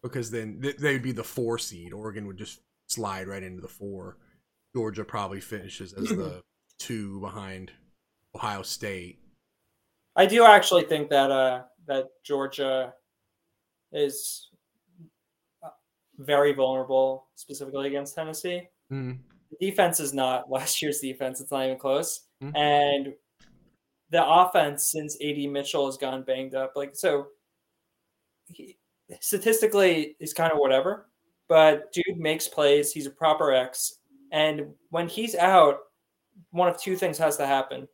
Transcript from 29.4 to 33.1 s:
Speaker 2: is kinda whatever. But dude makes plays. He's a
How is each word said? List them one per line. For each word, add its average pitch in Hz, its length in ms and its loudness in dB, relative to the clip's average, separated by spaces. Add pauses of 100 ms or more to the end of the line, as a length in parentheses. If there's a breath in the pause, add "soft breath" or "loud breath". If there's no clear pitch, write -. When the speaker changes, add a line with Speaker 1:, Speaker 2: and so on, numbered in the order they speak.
Speaker 2:
is 156 140 -10
kinda 165 220 2
whatever. 139 540 2 (400)
But 156 440 6
dude 175 240 -2
makes 160 300 -2
plays. 147 440 4
He's 147 140 -8
a 139 60 -10